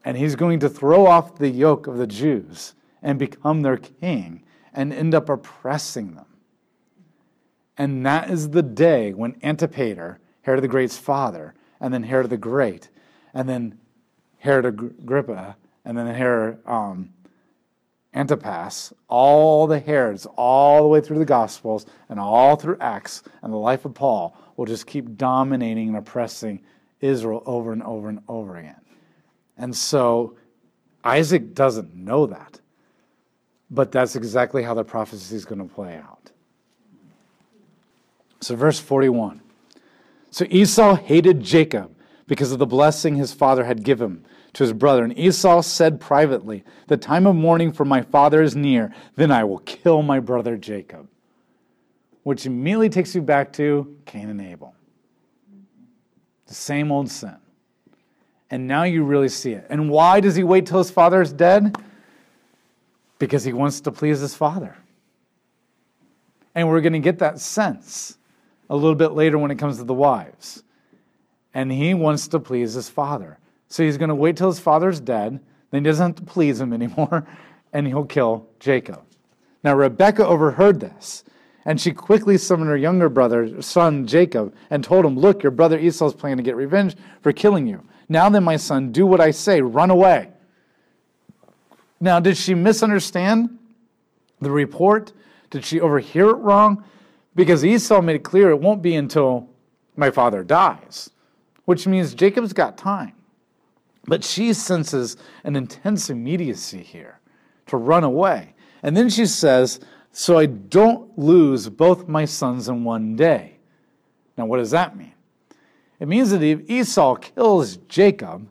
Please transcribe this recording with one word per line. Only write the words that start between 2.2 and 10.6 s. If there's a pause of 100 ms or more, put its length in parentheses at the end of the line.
and
become
their
king (320)
and
end
up
oppressing
them. (1500)
And
that
is
the
day
when
Antipater, (240)
Herod